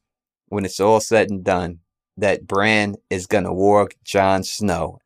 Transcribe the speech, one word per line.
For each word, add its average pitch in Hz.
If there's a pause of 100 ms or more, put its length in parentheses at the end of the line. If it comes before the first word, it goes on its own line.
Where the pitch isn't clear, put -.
(500)
when 101
it's -
all 107
said 107
and 95
done, 90 (380)
that 95
Bran 101 (120)
is 92
gonna 92
warg 101 (100)
Jon 95
Snow 85